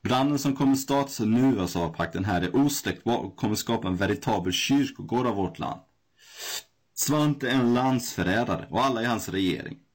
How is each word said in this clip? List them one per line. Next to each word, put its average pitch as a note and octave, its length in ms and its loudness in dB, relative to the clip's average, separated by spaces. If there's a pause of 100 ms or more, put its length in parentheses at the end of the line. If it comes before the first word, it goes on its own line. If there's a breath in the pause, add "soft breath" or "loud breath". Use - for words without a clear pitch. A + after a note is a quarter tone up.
Branden C3+ 360 2
som C#3 180 0
kommer C3+ 180 4
startas C#3 460 -2
av A2 60 2
nu B2 300 6
U F#2+ 80 0
S E2+ 120 -4
A-pakten E2+ 480 -2
här F#2 180 0
är F2 140 -2
osläckbar A#2+ 600 0
och G2 200 -8
kommer G#2+ 180 -2
skapa A2 340 -2
en F#2 80 0
veritabel G2 560 -2
kyrkogård C3 760 0
av A2 100 0
vårt F#2+ 220 -4
land. - 220 -8 (1120 loud breath)
Svante C#3+ 560 0
är B2 40 0
en A#2+ 200 4
landsförrädare A#2 960 0
och A2 140 2
alla B2 180 0
i A#2 40 -2
hans A2 220 -2
regering. F#2 500 -2 (160)